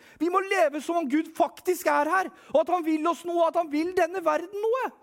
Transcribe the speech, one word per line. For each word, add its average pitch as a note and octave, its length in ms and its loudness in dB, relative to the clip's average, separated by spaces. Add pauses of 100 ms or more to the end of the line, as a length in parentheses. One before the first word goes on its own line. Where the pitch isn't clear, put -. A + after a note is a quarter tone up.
(200)
Vi D#4+ 100 0
må F#4+ 140 2
leve D#4+ 400 0
som E4+ 160 0
om D4+ 80 -4
Gud D#4+ 260 0
faktisk - 540 -2
er D4 240 2
her, F#4+ 180 0 (220)
og C#4 80 4
at F4 140 0
han F4 100 -2
vil D#4 240 0
oss - 160 -2
noe, E4+ 160 -2
og E4 80 4
at D#4+ 140 0
han D4+ 100 -6
vil E4 240 -2
denne F4+ 260 2
verden E4+ 400 -2
noe. A#4 220 0 (180)